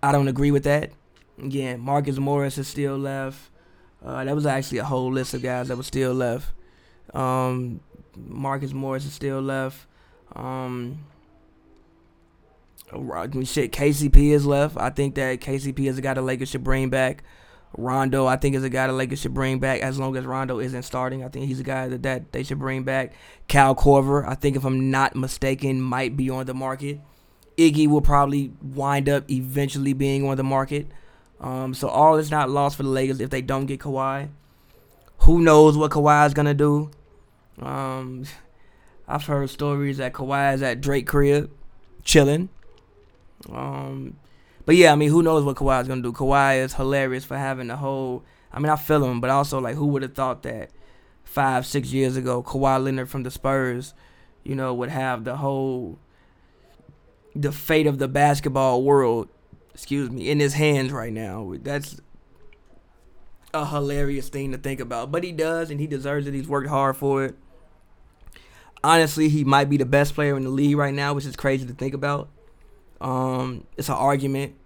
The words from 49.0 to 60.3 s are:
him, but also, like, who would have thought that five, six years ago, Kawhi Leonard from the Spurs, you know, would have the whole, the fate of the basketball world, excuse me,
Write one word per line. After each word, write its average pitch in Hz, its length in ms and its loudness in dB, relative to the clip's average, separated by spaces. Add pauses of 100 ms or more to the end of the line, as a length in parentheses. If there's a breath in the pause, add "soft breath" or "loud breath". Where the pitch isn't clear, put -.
him, 123 160 -2
but 127 80 -2
also, 139 320 0
like, 123 160 -6
who 147 120 -2
would 139 140 0
have 127 120 -10
thought 131 300 -4
that 117 260 -10 (520 soft breath)
five, 131 440 -2
six 131 260 -4
years 131 240 0
ago, 123 260 -4
Kawhi 135 400 0
Leonard 131 280 -4
from 131 140 -8
the 127 60 -8
Spurs, 131 600 -4 (500 soft breath)
you - 120 -8
know, 131 180 -4
would 123 160 -4
have 131 360 -4
the 123 120 -6
whole, 135 600 -4 (1400 soft breath)
the 143 180 -2
fate 156 340 2
of 139 120 0
the 135 100 -2
basketball 135 760 2
world, 131 460 4 (440)
excuse 139 380 -4
me, 120 200 -6